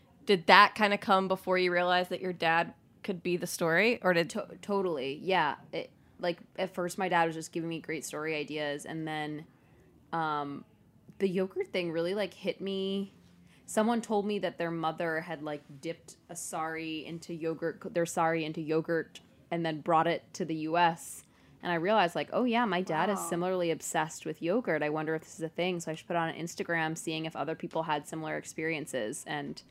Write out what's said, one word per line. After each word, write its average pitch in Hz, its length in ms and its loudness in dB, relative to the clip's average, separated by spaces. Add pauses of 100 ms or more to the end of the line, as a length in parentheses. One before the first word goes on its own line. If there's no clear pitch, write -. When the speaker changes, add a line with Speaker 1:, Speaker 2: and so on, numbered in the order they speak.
(260)
Speaker 1:
Did 185 220 4
that 202 260 12
kinda 202 240 2
come 190 300 4
before 185 300 0
you 180 140 2
realized 180 380 2
that - 100 -6
your 185 120 -4
dad 170 420 2 (280)
could 180 200 -4
be 175 140 0
the 175 100 -4
story, 180 560 2
or 185 100 4
did 165 180 4
Speaker 2:
To-, - 180 -6 (120)
totally, 156 600 -2
yeah. 165 320 2 (180)
It, - 180 -8 (280)
like, 175 200 -2 (200)
at 185 160 -4
first, 175 240 -4
my 185 100 -2
dad 170 180 4
was 165 100 -4
just 160 160 -10
giving 165 160 -4
me 165 120 -4
great 156 240 -8
story 156 300 -4
ideas, 147 500 -4
and 156 220 -6
then, 151 400 -6 (680)
um, 147 520 -2 (540)
the 196 100 2
yogurt 190 400 -2
thing 175 240 -2
really, 170 220 0
like, 202 200 -2
hit - 260 -4
me. 196 520 -4 (520)
Someone 226 360 2
told 208 260 0
me 208 140 -2
that 175 180 -4
their 170 120 -2
mother 165 500 -2
had, 165 220 -8
like, 151 200 -6 (180)
dipped 165 360 -10 (120)
a 175 80 -14
sari 160 680 -6
into 165 280 -10
yogurt, 160 480 -4 (120)
their 170 120 2
sari 165 380 2
into 156 160 -4
yogurt, 160 600 0 (300)
and 170 140 0
then 156 160 -2
brought 165 260 4
it 170 180 0 (100)
to - 100 -4
the 160 120 -2
U 156 200 -2
S. 170 480 2 (380)
And 175 100 -2
I 170 40 2
realized, 180 380 4
like, 147 180 -2
"Oh, 226 120 2
yeah, 240 200 4
my 185 180 2
dad 175 280 0
is 196 80 0
Speaker 3:
Wow. 175 100 -6
Speaker 2:
similarly 180 420 2
obsessed 160 560 -2
with 156 160 -8
yogurt. 170 400 2
I 151 80 2
wonder 156 240 -2
if 156 80 -4
this - 120 -20
is - 80 -10
a 160 60 -4
thing." 175 320 -2
So 165 100 -6
I 156 40 -6
should - 120 -12
put 175 100 -2
on 165 120 2
an - 120 -6
Instagram, 165 580 -2
seeing 160 280 -4
if 160 100 -8
other 151 180 -4
people 160 300 -4
had 151 220 -2
similar 156 300 -6
experiences. 151 880 -6
And, 147 340 -6 (100)